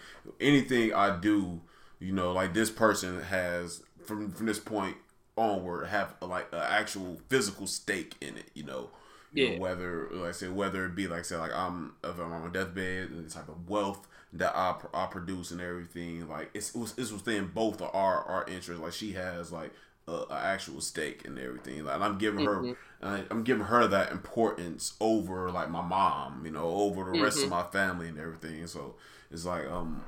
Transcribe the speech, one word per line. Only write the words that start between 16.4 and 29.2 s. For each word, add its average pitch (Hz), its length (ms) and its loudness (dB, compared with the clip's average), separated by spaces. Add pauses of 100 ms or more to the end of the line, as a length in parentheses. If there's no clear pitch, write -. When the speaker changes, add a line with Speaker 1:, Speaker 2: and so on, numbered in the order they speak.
Speaker 1:
it's, 104 200 -6
it 123 40 -4
was, 113 180 -4
it's 113 160 -4
within 101 360 0
both 110 340 2
of - 120 -4
our, 95 300 6
our 92 220 0
interests. 85 360 -8
Like, 85 120 -4
she 107 180 -6
has, 87 400 -6
like, 80 200 -8 (360)
a, 82 40 -4 (180)
a 73 120 -2
actual 80 380 -2
stake - 460 -4
in 65 120 -8
everything. 64 460 -8
Like, 71 120 0
and 95 80 0
I'm 101 140 2
giving 104 280 2
her, 98 160 2
Speaker 2:
Mm-hmm. - 440 -8
Speaker 1:
I, 98 240 -2
I'm 113 120 0
giving 110 220 4
her 117 240 8
that 95 240 4
importance 92 880 0
over, 92 500 2
like, 85 200 -2
my 85 120 -2
mom, 73 640 2
you 80 60 -6
know, 78 180 -2
over 95 340 2
the 92 160 2
rest 107 180 6
of - 60 2
Speaker 2:
Mm-hmm. 95 60 0
Speaker 1:
my 87 140 2
family 90 440 0
and 78 100 -8
everything. 80 500 -8
So 76 260 -10 (360)